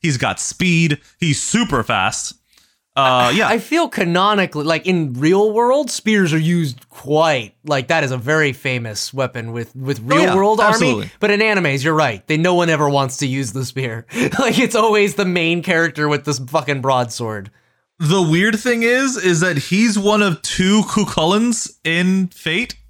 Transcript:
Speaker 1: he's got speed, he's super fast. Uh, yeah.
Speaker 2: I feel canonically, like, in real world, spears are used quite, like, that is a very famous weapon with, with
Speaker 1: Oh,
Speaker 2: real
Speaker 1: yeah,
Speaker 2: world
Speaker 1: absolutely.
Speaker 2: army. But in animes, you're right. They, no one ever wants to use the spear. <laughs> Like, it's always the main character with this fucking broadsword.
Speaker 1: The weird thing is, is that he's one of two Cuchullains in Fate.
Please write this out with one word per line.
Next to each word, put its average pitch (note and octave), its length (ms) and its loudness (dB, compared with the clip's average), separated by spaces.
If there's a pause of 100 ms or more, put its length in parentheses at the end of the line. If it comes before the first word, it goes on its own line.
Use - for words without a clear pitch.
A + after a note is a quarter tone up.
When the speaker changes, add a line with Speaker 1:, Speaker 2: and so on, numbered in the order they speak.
Speaker 1:
he's D3 160 -2
got G#2+ 220 -2
speed, E3 600 0 (200)
he's D#3 200 0
super D#3 440 0
fast. G#2 500 -2 (640)
Uh, B2+ 380 4
yeah. G#3 140 2
Speaker 2:
I A3+ 100 0
feel D#4+ 320 -2
canonically, F#3 760 0
like, D#3+ 200 -2
in E3 280 0
real F#3 380 2
world, B3 380 2
spears G3+ 420 0
are D#3+ 60 0
used D#3+ 520 -2
quite, D3 720 0
like, C#3+ 240 -2
that D#3+ 160 2
is C3 80 -2
a B2+ 80 -4
very C#3+ 340 0
famous A#2+ 580 -6
weapon B2+ 400 -6
with, A#2 240 -8
with C3 240 -6
Speaker 1:
Oh, A2 40 -12
Speaker 2:
real C4+ 180 2
Speaker 1:
yeah, F#3 140 2
Speaker 2:
world G#3 240 2
Speaker 1:
absolutely. E3+ 460 2
Speaker 2:
army. G2+ 140 -14
But G#3 120 2
in G3+ 80 2
animes, F3+ 440 0
you're D#3+ 120 2
right. B2+ 320 0
They, D#3 100 0
no F3+ 160 2
one F3 160 2
ever D3+ 180 2
wants C#3 300 0
to D3+ 80 -4
use C3 260 -4
the B2+ 140 -6
spear. A#2 460 -8
<laughs> - 40 -14 (220)
Like, A#3 220 0
it's A#3 160 0
always G#3+ 400 2
the G3 100 0
main E3+ 380 0
character D#3+ 440 0
with D3 180 0
this C#3+ 120 -2
fucking C3+ 440 -4
broadsword. A2+ 680 -2 (480)
Speaker 1:
The E3+ 240 2
weird F#3 380 2
thing A#3+ 240 -2
is, B3+ 340 0
is F3 220 0
that F3 180 0
he's G#3 400 0
one G#3 240 2
of F#3 220 0
two G3 400 2
Cuchullains G#3+ 880 0 (120)
in F#3 440 0
Fate. - 480 -6 (140)